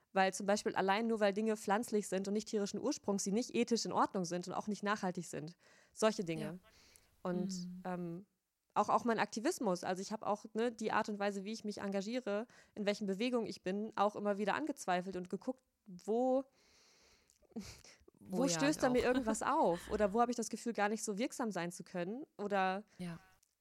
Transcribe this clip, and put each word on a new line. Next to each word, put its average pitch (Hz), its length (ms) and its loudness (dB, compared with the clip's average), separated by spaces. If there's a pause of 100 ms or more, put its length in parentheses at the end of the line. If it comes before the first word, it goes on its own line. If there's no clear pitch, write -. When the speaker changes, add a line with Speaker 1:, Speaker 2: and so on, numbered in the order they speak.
(140)
Speaker 1:
weil 190 200 4
zum 202 120 -6
Beispiel 208 300 2
allein 196 320 2
nur, 226 120 2
weil 202 140 4
Dinge 220 240 0
pflanzlich 208 500 0
sind 190 200 -2
und 196 80 0
nicht 214 120 -2
tierischen 208 320 -2
Ursprungs, - 440 -2
sie 196 80 -2
nicht 233 240 0
ethisch 226 300 4
in 170 60 -4
Ordnung 208 340 2
sind 175 220 -2
und 180 60 -4
auch - 140 -2
nicht 208 160 -2
nachhaltig 196 440 0
sind. 156 280 -8 (380)
Solche 214 300 2
Dinge. 160 200 -4
Speaker 2:
Ja. 165 160 -8 (640)
Speaker 1:
Und, 190 280 0
Speaker 2:
Mhm. 180 340 -8
Speaker 1:
ähm, 175 400 -6 (500)
auch, 208 140 4
auch - 160 4
mein 226 140 4
Aktivismus, 214 640 0
also 185 180 -2
ich 196 100 -8
hab 220 120 -6
auch, 208 300 -2
ne, 233 180 0
die 220 200 -4
Art 214 180 2
und 208 100 -4
Weise, 202 240 -2
wie 202 100 -8
ich 214 100 -10
mich 208 160 -6
engagiere, 208 680 -2 (280)
in 208 100 -4
welchen 208 220 0
Bewegungen 226 400 0
ich - 160 -10
bin, 202 320 -2
auch 202 200 2
immer 202 240 0
wieder 202 160 2
angezweifelt 190 600 -2
und 180 140 -8
geguckt, - 320 -6 (240)
wo, 247 580 0 (1800)
wo 202 220 -2
Speaker 2:
Oh 269 40 4
ja, 285 40 2
Speaker 1:
stößt 285 280 2
Speaker 2:
ich - 40 -10
Speaker 1:
da 254 80 4
mir 247 120 4
Speaker 2:
auch. - 40 2
<laughs> 247 80 4
Speaker 1:
irgendwas 220 300 0
auf? 233 480 2
Oder 202 220 2
wo 233 80 4
hab 240 80 4
ich 240 60 -2
das 226 140 -4
Gefühl, 233 240 -4
gar 208 160 2
nicht 220 140 -4
so 208 140 -4
wirksam 226 340 -2
sein 175 200 -4
zu 175 120 -12
können? 190 420 -6 (120)
Oder, 196 460 0 (140)
Speaker 2:
Ja. 170 220 -10 (420)